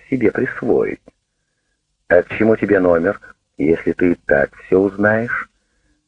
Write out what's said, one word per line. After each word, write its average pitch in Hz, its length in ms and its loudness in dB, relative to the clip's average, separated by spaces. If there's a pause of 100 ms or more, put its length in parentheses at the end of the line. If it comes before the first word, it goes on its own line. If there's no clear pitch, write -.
себе 120 220 0
присвоить. 107 720 -4 (1040)
А 87 160 4
к - 140 -6
чему 110 180 2
тебе 101 240 0
номер, 90 420 0 (380)
если 80 320 0
ты 87 220 0
и - 20 0
так 71 400 -2
всё - 240 -2
узнаешь? 104 720 -2 (580)